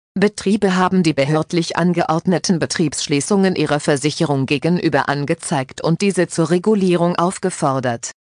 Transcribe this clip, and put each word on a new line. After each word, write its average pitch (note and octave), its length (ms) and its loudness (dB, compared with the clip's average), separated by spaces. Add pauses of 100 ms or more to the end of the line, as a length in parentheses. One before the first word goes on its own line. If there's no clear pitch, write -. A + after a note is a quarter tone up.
(140)
Betriebe G3+ 640 0
haben F#3 260 2
die D#3+ 120 2
behördlich D#3 640 0
angeordneten E3+ 840 0
Betriebsschließungen D#3+ 960 0
ihrer D3 240 0
Versicherung D3 680 0
gegenüber D3+ 640 0
angezeigt C#3+ 720 -4
und E3 200 0
diese F#3 260 0
zur D#3+ 240 -2
Regulierung F3 640 2
aufgefordert. C3+ 960 -2 (140)